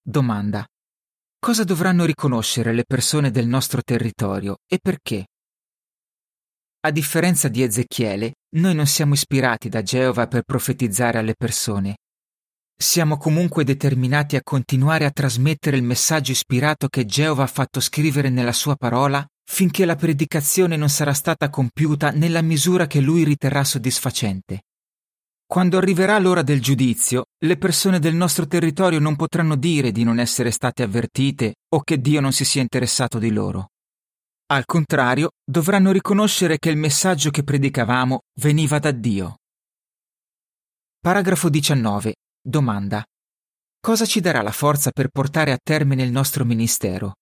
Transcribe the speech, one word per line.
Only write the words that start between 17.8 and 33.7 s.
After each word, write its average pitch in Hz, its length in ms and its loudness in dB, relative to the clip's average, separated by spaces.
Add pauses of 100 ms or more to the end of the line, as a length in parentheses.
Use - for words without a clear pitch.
scrivere 143 500 0
nella 123 220 0
sua 139 240 -2
parola, 135 480 0 (200)
finché 185 400 0
la 170 120 0
predicazione 160 800 0
non 151 120 0
sarà 143 260 0
stata 160 360 -2
compiuta 147 600 0
nella 165 320 2
misura 165 440 2
che 147 140 2
lui 160 240 4
riterrà 143 400 0
soddisfacente. 110 1000 -4 (840)
Quando 180 300 2
arriverà 190 420 4
l'ora 180 240 4
del 139 200 2
giudizio, 123 640 0 (180)
le 165 140 2
persone 185 400 2
del 160 160 2
nostro 170 320 0
territorio 165 520 0
non 151 180 2
potranno 160 380 0
dire 143 380 0
di 113 100 0
non 117 160 2
essere 120 320 -2
state 120 320 -4
avvertite 117 760 -2 (180)
o 151 80 4
che 147 180 -2
Dio 147 220 2
non 139 100 0
si - 140 -2
sia 139 160 0
interessato 123 560 -2
di 113 120 0
loro. 98 380 -4 (800)